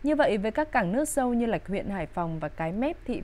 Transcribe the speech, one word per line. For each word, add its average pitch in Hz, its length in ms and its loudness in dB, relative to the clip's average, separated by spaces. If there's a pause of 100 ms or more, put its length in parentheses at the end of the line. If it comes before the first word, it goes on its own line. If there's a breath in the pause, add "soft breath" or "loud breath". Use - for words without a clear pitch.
Như 294 120 4
vậy, 220 220 4
với 214 140 0
các 302 200 0
cảng 185 200 2
nước 285 180 2
sâu 254 240 2
như 233 120 2
Lạch 214 220 -2
Huyện, 190 220 -2
Hải 190 160 -2
Phòng 165 340 -4
và 151 100 -4
Cái 165 220 -4
Mép, 262 340 -2
Thị 220 180 -4